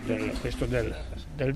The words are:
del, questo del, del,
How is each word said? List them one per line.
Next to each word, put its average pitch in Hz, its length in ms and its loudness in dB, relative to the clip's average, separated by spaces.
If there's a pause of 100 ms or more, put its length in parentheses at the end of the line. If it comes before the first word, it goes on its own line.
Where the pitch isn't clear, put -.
del, 107 360 0
questo 127 260 0
del, 117 280 2 (420)
del, 135 200 2